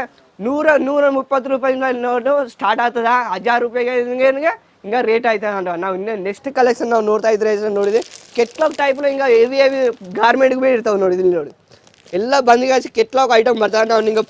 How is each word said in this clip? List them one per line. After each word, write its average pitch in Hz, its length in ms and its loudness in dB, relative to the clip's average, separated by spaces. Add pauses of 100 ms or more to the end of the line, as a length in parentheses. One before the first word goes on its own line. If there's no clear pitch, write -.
(400)
ನೂರ, 285 280 -2 (120)
ನೂರ 285 300 0
ಮುಪ್ಪತ್ತು 269 400 -2
ರೂಪಾಯಿಂದ 262 360 -2 (140)
ನೋಡು 247 320 -2 (180)
ಸ್ಟಾರ್ಟ್ 220 320 -2
ಆಗ್ತದ. 233 300 -2 (220)
ಹಜಾರ್ 233 300 -2
ರೂಪಾಯಿಗೆ 240 360 -4
ಹಿಂಗೆ 247 280 0
ಹಿಂಗೆ 277 240 0 (280)
ಹಿಂಗೆ 214 200 -4 (100)
ರೇಟ್ 233 200 0
ಆಯ್ತದ 208 300 -2
ಅಂತ. 180 100 -4 (140)
ನಾವು 190 120 -4
ಇನ್ನು 202 180 -6 (120)
ನೆಕ್ಸ್ಟ್ 202 220 -8 (100)
ಕಲೆಕ್ಷನ್ 247 360 2
ನಾವು 220 120 2
ನೋಡ್ತಾ 214 240 0
ಇದ್ರೆ 214 220 0 (260)
ನೋಡಿದ್ವಿ 202 240 0 (340)
ಕೆಟ್ಲಾಗ್ 285 460 -2
ಟೈಪ್‌ಲೋ 285 300 0
ಹಿಂಗೆ 269 240 -2
ಹೆವಿ 254 280 4
ಹೆವಿ 269 160 2 (400)
ಗಾರ್ಮೆಂಟ್‌ಗೆ 262 440 2
ಭೀ 262 140 4
ಇರ್ತಾವೆ 214 260 0
ನೋಡಿ. 180 120 2
ಇಲ್ಲಿ 185 240 2
ನೋಡಿ 143 140 -8 (600)
ಎಲ್ಲ 226 200 -2 (160)
ಬಂದಿಗಾಸಿ 254 480 2
ಕೆಟ್ಲಾಗ್ 247 420 0
ಐಟಮ್ 233 240 2
ಬರ್ತಾವೆ. 214 300 0
ನಾವು 220 140 2
ನಿಂಗೆ 220 220 0